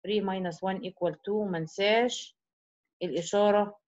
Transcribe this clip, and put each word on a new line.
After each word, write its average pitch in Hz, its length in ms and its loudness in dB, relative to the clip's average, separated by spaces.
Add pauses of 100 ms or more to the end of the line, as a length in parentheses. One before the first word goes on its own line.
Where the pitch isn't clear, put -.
Three 202 160 2
minus 185 340 -4
one 190 240 -4
equal 175 340 -4
two، 208 360 -4
ما 170 80 -2
انساش 214 800 0 (640)
الإشارة 202 840 2